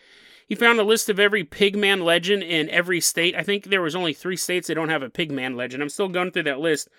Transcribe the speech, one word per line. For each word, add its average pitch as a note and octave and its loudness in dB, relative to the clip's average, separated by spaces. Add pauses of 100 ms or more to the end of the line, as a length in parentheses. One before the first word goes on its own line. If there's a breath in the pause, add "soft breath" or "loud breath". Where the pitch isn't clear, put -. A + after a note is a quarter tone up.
(500 soft breath)
He G#3+ -4
found A#3 6
a G#3 4
list G#3+ 2
of G3 0
every G3+ 2
Pigman G3 0
legend F3 2
in D#3+ 0
every F3 0
state. E3+ 0
I E3+ -4
think G3+ -4
there F#3+ 0
was D#3 -2
only F3 -2
three F#3 -6
states F3+ -4
that D#3+ -2
don't D#3 -2
have D#3 -2
a B2 -8
Pigman C3 -4
legend. B2+ -6
I'm D3 -4
still G3 -4
going F3+ -2
through E3+ -2
that C#3 0
list. D#3 0